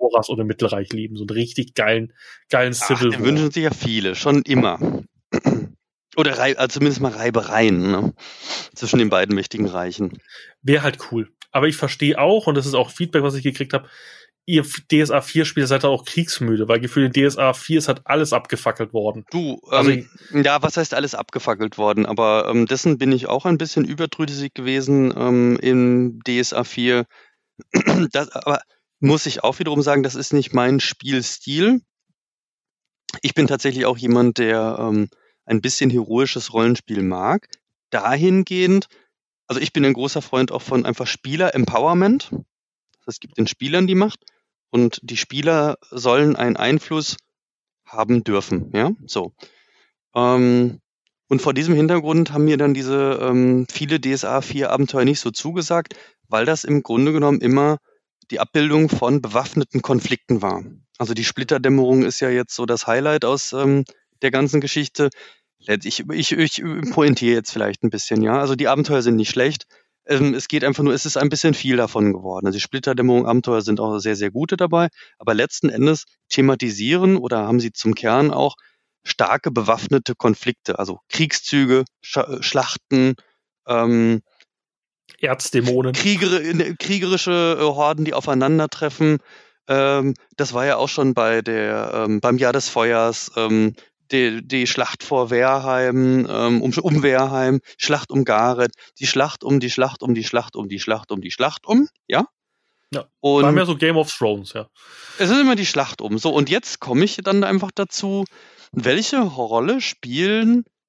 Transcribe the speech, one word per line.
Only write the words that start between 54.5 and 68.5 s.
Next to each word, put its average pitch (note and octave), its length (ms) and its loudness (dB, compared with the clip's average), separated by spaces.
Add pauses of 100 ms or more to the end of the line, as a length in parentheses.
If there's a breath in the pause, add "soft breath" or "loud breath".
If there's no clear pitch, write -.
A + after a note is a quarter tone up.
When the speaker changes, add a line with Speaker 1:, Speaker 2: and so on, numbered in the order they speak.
Speaker 2:
Abenteuer C3 360 0
nicht C#3+ 140 2
so A#2 100 -4
zugesagt, E3 640 -4 (340 loud breath)
weil A2 160 0
das D#3 200 0
im D3 180 2
Grunde C3 320 2
genommen C#3+ 260 2
immer C#3+ 380 2 (520)
die - 100 -6
Abbildung D3+ 500 2
von B2+ 320 0
bewaffneten B2 580 -2
Konflikten A#2 640 -2
war. F#2+ 200 -4 (360)
Also A#2 160 -4
die A2+ 100 -6
Splitterdämmerung C3 800 2
ist A#2+ 180 -2
ja C3+ 80 0
jetzt B2 260 -2
so B2 120 -6
das A#2 200 -2
Highlight C#3 380 0
aus, C3 300 -2
ähm, C#3 300 2 (380 soft breath)
der C3+ 80 0
ganzen D3 300 0
Geschichte. C#3+ 500 -2 (500 loud breath)
Letz-, G#2 260 -4
ich, - 240 -6
ich, D#3 220 -2
ich - 300 0 (300)
pointiere B2+ 420 2
jetzt A2+ 180 -4
vielleicht G2+ 300 -4
ein A2+ 80 0
bisschen, G#2+ 320 -2
ja. A2 180 0
Also C3+ 140 0